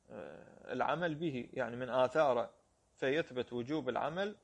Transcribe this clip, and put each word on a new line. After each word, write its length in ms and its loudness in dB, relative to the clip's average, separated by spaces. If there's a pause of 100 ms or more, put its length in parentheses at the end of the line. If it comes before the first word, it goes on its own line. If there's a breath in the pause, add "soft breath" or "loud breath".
آه، 640 -12
العمل 420 0
به، 380 -4
يعني 220 -2
من 140 -4
آثاره، 600 4 (460)
فيثبت 580 0
وجوب 360 -2
العمل 540 -2